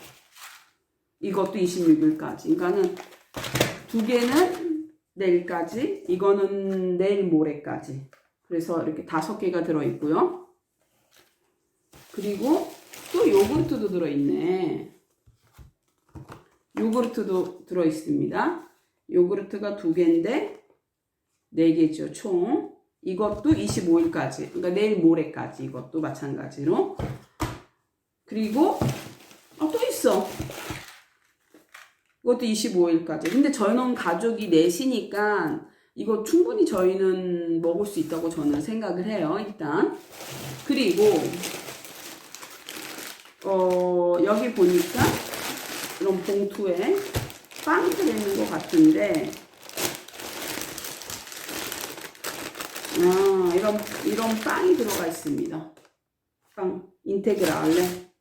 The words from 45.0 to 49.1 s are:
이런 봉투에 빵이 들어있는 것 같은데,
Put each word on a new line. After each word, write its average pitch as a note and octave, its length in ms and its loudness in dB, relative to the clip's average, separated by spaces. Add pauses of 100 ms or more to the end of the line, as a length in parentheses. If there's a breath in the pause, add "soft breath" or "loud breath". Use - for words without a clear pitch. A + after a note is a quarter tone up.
이런 F#3 220 0
봉투에 G3+ 760 0 (680)
빵이 F4 240 2
들어있는 A3 480 0
것 - 140 0
같은데, D#3+ 800 4 (3750)